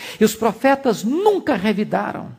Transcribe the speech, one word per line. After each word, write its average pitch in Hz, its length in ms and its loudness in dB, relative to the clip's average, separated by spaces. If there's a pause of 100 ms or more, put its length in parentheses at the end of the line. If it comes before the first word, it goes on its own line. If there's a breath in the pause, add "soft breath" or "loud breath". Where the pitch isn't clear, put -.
(200 loud breath)
E 214 60 6
os 214 100 2
profetas 226 680 0
nunca 330 520 2
revidaram. 190 840 -4